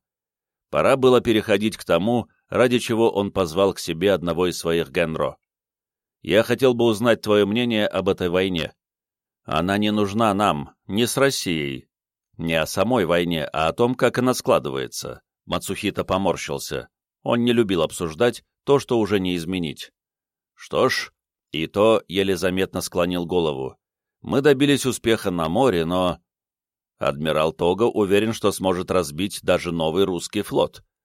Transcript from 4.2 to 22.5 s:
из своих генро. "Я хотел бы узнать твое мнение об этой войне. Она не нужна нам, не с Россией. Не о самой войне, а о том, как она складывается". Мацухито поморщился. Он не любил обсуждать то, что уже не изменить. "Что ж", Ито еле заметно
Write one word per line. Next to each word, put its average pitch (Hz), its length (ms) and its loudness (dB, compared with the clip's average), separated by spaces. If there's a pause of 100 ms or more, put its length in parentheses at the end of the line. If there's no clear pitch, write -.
из 82 100 -4
своих 82 340 -2
генро. 78 460 -2 (840)
"Я 107 220 4
хотел 127 300 2
бы 120 120 2
узнать 113 360 2
твое 104 240 4
мнение 110 420 0
об 95 220 -2
этой 90 200 0
войне. 90 440 -2 (720)
Она 92 340 0
не 107 140 0
нужна 104 420 0
нам, 90 420 -2 (100)
не 110 220 0
с - 100 -6
Россией. 80 720 -2 (480)
Не 82 160 -2
о 78 140 0
самой 104 380 0
войне, 85 400 0
а 78 220 -2
о 82 60 0
том, 123 220 0
как 123 240 0
она 123 140 0
складывается". 67 880 -4 (240)
Мацухито 92 600 -4
поморщился. 73 840 -4 (340)
Он 120 200 0
не 120 80 4
любил 98 300 2
обсуждать 85 640 -2 (200)
то, 143 140 4
что 123 220 0
уже 101 200 2
не 90 160 -2
изменить. 85 560 -6 (720)
"Что - 280 0
ж", - 240 -6 (400)
Ито 101 560 2
еле 95 260 0
заметно 92 460 -2